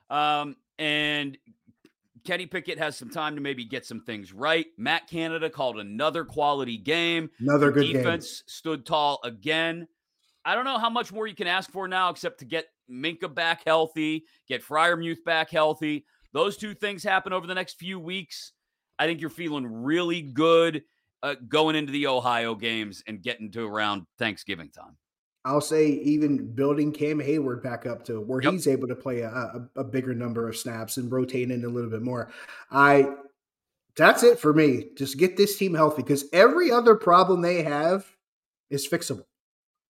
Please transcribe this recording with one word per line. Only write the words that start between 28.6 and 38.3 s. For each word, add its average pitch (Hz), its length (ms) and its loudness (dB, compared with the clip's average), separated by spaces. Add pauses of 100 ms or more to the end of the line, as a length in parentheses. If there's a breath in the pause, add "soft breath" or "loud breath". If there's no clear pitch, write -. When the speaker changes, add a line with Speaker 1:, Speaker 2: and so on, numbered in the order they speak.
Speaker 2:
able 131 220 0
to 123 60 -6
play 123 260 -6
a, 113 80 -6
a, 120 480 -10
a 135 80 -4
bigger 123 280 -4
number 117 360 -4
of 110 80 -8
snaps 113 400 -8
and 123 120 -6
rotate 127 420 -2
in 120 120 -4
a 120 60 -6
little 120 200 -4
bit 110 120 -6
more. 120 300 -6 (380 loud breath)
I, 139 380 8 (880)
that's 208 280 8
it 240 160 8
for 151 140 4
me. 147 440 4
Just 135 200 -4
get 180 200 2
this 202 200 4
team 190 160 0
healthy 151 300 2
'cause 143 300 0
every 269 360 6
other 233 260 8
problem 180 460 4
they 175 220 2
have 160 420 0 (640)